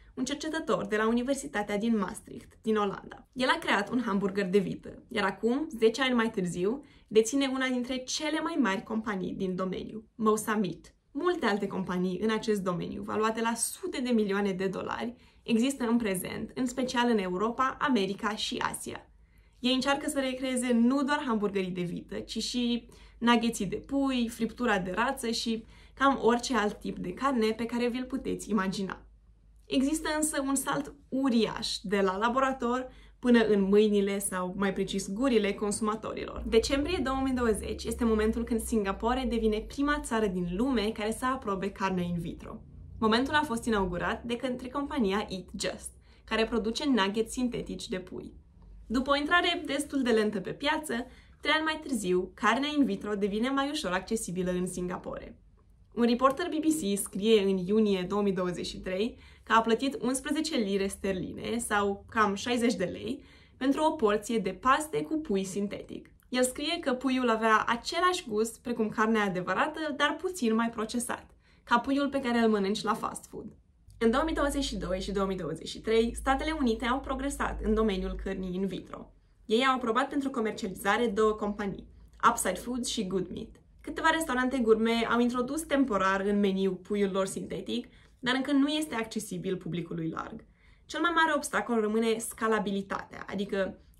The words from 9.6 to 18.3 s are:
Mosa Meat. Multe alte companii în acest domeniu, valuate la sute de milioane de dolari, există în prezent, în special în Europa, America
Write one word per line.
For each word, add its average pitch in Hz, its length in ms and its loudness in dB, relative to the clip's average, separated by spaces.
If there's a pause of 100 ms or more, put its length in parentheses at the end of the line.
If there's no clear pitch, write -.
Mosa 214 400 2
Meat. - 400 -4 (160)
Multe 330 340 0
alte 202 220 0
companii 180 520 -2
în 214 120 0
acest 214 300 0
domeniu, 180 400 -4
valuate 220 400 -2
la 233 120 0
sute 311 480 -4
de 247 80 -2
milioane 202 420 2
de 185 160 -2
dolari, - 480 -6 (280)
există 247 440 2
în 233 100 4
prezent, 208 580 -2
în 254 100 0
special 247 440 0
în 226 80 4
Europa, 214 640 0
America 208 560 0